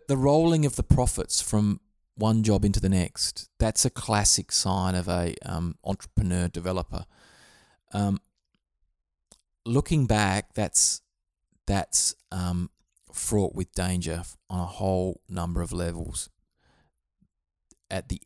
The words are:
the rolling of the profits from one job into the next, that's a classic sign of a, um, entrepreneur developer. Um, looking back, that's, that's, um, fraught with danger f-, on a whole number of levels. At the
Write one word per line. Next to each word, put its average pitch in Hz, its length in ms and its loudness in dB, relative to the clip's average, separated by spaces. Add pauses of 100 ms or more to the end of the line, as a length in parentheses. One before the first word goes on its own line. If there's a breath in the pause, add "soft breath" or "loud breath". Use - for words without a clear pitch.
the 139 100 2
rolling 156 480 4
of 139 100 -2
the - 80 -2
profits - 580 0
from 104 380 0 (360)
one 110 280 2
job 104 200 4
into 101 160 2
the 95 100 2
next, - 600 -2 (100)
that's - 260 2
a 127 40 0
classic - 600 0
sign 92 440 2
of 90 120 -2
a, 87 280 0 (100)
um, 85 380 -4
entrepreneur 90 640 0
developer. 87 580 -4 (840 soft breath)
Um, 101 280 0 (1500)
looking 135 400 2
back, 104 480 2
that's, - 480 0 (640)
that's, - 500 0 (160)
um, 90 380 -2 (420)
fraught - 440 -2
with 92 180 -6
danger 90 480 -2
f-, - 160 -16 (120)
on 92 100 -4
a 87 60 -2
whole 92 640 -2
number 87 320 -4
of 85 100 -6
levels. 85 580 -6 (1600)
At 92 200 -6
the 90 160 -6